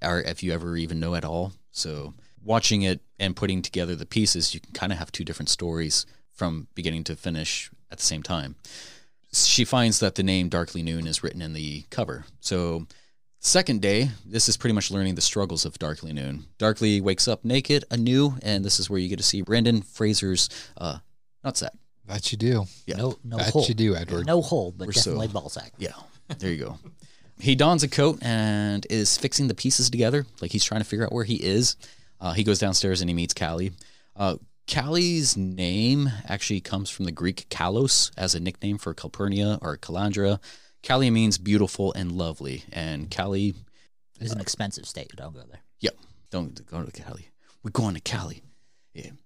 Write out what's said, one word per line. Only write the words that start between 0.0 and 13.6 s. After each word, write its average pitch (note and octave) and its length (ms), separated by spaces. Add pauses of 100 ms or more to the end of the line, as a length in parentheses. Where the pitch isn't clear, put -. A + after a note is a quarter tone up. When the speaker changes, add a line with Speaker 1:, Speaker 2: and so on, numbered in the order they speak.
Speaker 1:
or F2 200
if - 200
you F2+ 120
ever E2+ 240
even E2 220
know E2+ 160
at E2 100
all. F2 280 (180)
So D2+ 420 (300)
watching A2 400
it F#2 180 (180)
and F#2+ 160
putting F#2+ 260
together F2 340
the D2 100
pieces, - 480
you E2 60
can - 140
kinda F#2 220
have E2+ 160
two - 140
different D#2+ 240
stories E2 560 (260)
from E2 440
beginning E2 300
to D#2+ 100
finish - 540 (220)
at D#2 80
the - 60
same D#2 180
time. D2+ 320 (760)
She - 320
finds A#2 340
that G2 160
the F#2+ 80
name F#2 260
Darkly E2+ 340
Noon E2 240
is D#2 160
written F2 180
in D#2 120
the D2+ 360
cover. D#2 360 (140)
So E2+ 460 (540)
second D3+ 420